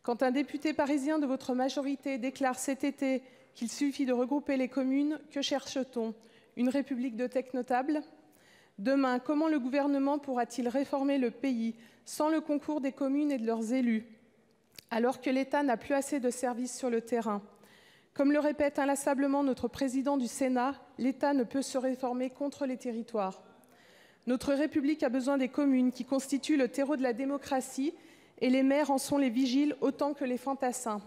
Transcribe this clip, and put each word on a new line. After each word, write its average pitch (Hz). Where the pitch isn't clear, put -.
Quand 240
un 254
député 285
parisien 294
de 285
votre 262
majorité 269
déclare 254
cet -
été 269
qu'il 233
suffit 277
de 254
regrouper 269
les 262
communes, 277
que 285
cherche-t-on ? 262
Une 240
république 254
de 247
tech 254
notables ? 262
Demain, 254
comment 302
le 311
gouvernement 277
pourra-t-il 247
réformer 277
le 240
pays 226
sans -
le 311
concours 302
des 262
communes 285
et 277
de 226
leurs 226
élus, 233
alors 240
que 294
l'État 269
n'a 247
plus -
assez 277
de 247
services 247
sur 254
le 233
terrain ? 226
Comme 285
le 294
répète 294
inlassablement 277
notre 254
président 269
du 254
Sénat, 254
l'État 269
ne 269
peut 269
se 262
réformer 254
contre 285
les 254
territoires. 220
Notre 262
République 294
a 277
besoin 262
des 262
communes 254
qui 240
constituent 269
le 262
terreau 277
de 254
la 254
démocratie 269
et 254
les 262
maires 277
en 269
sont 285
les 277
vigiles 269
autant 285
que 294
les 247
fantassins. 247